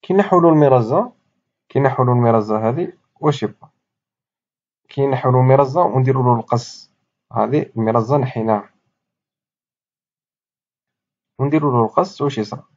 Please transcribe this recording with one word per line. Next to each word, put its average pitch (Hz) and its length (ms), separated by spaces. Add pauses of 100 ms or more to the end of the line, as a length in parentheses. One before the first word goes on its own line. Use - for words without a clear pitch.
كي 185 120
نحولوا 185 360
المرزة، 147 600 (560)
كي 139 120
نحولوا 127 340
المرزة 110 540
هذه، 170 240 (280)
واش 147 220
يبقى؟ - 260 (1200)
كي 139 180
نحولوا 127 340
المرزة 135 420
ونديروا 131 400
له 120 180
القص. - 500 (420)
هذه 117 440
المرزة 113 400
نحيناها. 113 580 (2750)
ونديروا 143 340
له 117 120
القص، 165 380
واش 139 160
يصرى؟ - 240 (140)